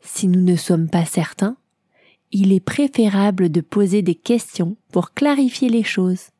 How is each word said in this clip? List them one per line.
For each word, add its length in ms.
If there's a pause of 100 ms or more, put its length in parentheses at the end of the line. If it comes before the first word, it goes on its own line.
Si 260
nous 120
ne 160
sommes 320
pas 160
certains, 520 (760)
il 200
est 80
préférable 880
de 100
poser 420
des 120
questions 640 (160)
pour 200
clarifier 560
les 140
choses 460 (120)